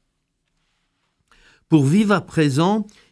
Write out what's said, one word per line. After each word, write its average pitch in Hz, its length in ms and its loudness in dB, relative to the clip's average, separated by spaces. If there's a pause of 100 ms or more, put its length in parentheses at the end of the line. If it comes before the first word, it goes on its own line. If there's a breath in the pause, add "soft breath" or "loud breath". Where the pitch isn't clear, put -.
(1700 soft breath)
Pour 151 160 2
vivre 202 260 0
à 185 80 0
présent, 165 680 -2 (260 soft breath)